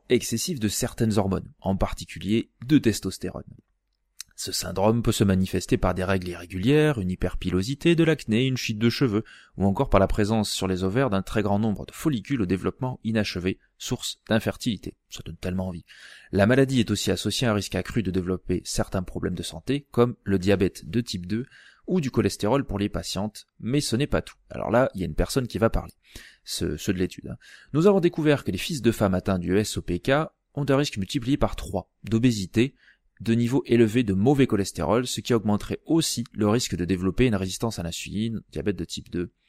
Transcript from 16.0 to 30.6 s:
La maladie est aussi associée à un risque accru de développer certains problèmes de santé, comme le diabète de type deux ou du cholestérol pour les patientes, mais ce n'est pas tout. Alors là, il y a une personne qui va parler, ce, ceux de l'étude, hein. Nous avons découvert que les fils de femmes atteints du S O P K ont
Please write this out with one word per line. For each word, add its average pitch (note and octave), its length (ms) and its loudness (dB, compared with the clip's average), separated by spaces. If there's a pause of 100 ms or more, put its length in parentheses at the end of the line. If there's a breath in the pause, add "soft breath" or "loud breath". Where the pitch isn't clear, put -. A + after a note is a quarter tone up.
La G2 140 4
maladie C3 340 4
est G2+ 100 0
aussi G#2 220 0
associée G#2 340 -2
à A2+ 60 2
un - 20 2
risque G2 220 -2
accru G2 260 -2
de F#2 80 -2
développer F2+ 540 -2
certains - 400 -4
problèmes F2 320 -6
de F2 80 -8
santé, C3+ 480 -6
comme A#2+ 320 2
le G2 140 0
diabète F#2+ 500 0
de F#2+ 120 -2
type F2+ 260 -8
deux A2 200 -6 (400 loud breath)
ou F3+ 140 0
du C3+ 100 -2
cholestérol A2 540 0
pour G2 140 -6
les G2+ 100 0
patientes, - 580 -8 (140)
mais C3 200 -2
ce - 140 -2
n'est C#3+ 120 0
pas - 160 0
tout. - 140 -20 (120)
Alors - 220 -6
là, B2 240 4
il F#2+ 60 -8
y F2+ 40 -2
a - 20 -2
une D#2 80 -6
personne A#2+ 320 0
qui - 120 -8
va A2 100 4
parler, - 240 -2 (500 loud breath)
ce, - 340 -4
ceux F#2+ 180 -2
de F2+ 40 -2
l'étude, - 300 -4
hein. - 80 -12 (380 loud breath)
Nous D#3+ 120 4
avons G3 140 6
découvert D#3 420 2
que - 80 -4
les F#2 80 -4
fils D3+ 220 -4
de A2 100 6
femmes G2+ 240 2
atteints F#2 240 0
du F2 200 2
S G#2+ 180 -2
O F2+ 60 -4
P F2 180 -4
K C3 120 0 (420)
ont C#3+ 120 -4